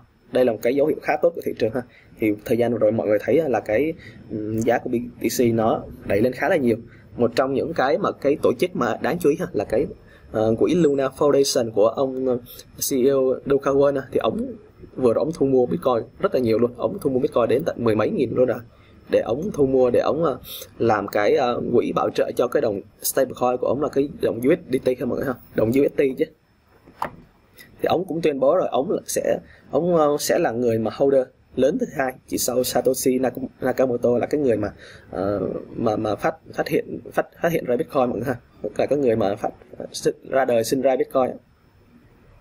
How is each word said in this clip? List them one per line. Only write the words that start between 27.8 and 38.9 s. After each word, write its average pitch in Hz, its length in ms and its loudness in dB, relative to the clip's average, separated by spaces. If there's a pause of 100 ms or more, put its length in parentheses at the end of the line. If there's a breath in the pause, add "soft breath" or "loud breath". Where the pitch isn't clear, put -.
Thì - 60 -2
ông 165 200 0
cũng 160 140 -6
tuyên 147 180 0
bố 139 160 4
rồi, 170 120 0
ông 151 240 -2
là - 140 -2
sẽ, - 340 -2 (320 loud breath)
ông, 175 240 2
ờ, 147 240 4
sẽ - 200 0
là 147 120 0
người 117 260 0
mà 110 160 -2
holder 135 340 2 (280)
lớn 135 240 2
thứ 247 60 0 (120)
hai, 131 160 -2 (140)
chỉ - 100 -6
sau 127 260 0
Satoshi 127 560 2
Nak-, 131 280 -2 (140)
Nakamoto 120 560 0
là 107 80 0
cái 151 160 -2
người 120 160 2
mà, 101 160 -4 (380 loud breath)
ờ, 98 300 -2 (340)
mà, 107 200 0
mà 107 200 -2
phát, - 200 -4 (180)
phát - 140 -4
hiện, - 320 -4 (140)
phát, - 120 -2 (160)
phát 170 100 0
hiện 160 140 -4
ra 120 100 0
Bitcoin 127 340 -2
mọi 107 100 -4
người 117 60 -6
ha, 123 100 -2 (420)
là - 80 0
cái 143 140 0